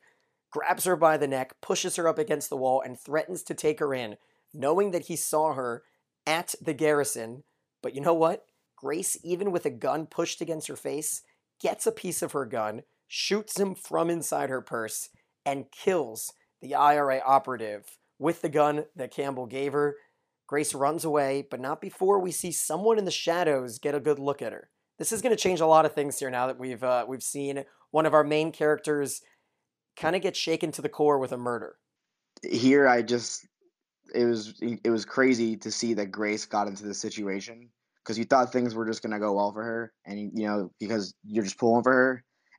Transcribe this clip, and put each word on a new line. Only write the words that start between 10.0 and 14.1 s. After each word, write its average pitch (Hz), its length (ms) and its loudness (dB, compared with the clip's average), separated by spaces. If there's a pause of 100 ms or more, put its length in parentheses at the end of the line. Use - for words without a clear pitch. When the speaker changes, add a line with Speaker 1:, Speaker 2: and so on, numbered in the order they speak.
Speaker 1:
pushed - 340 -4
against 156 280 -6
her 139 80 -12
face, - 460 -6 (380)
gets - 260 -2
a 220 60 4
piece 185 280 -6
of 160 120 -4
her 139 120 -2
gun, 110 380 -4 (260)
shoots - 500 -4
him 196 160 -2
from 165 360 -2